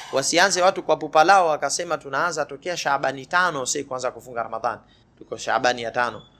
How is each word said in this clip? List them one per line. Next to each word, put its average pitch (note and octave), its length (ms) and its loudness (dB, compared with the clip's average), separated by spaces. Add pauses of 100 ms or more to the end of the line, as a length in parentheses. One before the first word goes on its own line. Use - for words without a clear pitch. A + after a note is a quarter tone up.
(120)
Wasianze E3+ 500 2
watu F#3 200 2
kwa D#3 140 2
pupa D#3 280 4
lao F#3 240 6
wakasema, D3+ 500 -2
"Tunaanza C#3+ 460 -2
tokea F3 320 -8
Shaabani C#3 500 -2
tano, E3+ 400 0
si C#3+ 180 -4
kuanza B2+ 260 -6
kufunga A#2 320 -8
Ramadhan. A2+ 360 -6 (400)
Tuko - 180 -12
Shaabani A#2+ 460 0
ya A2+ 80 -6
tano." A2+ 320 -2 (180)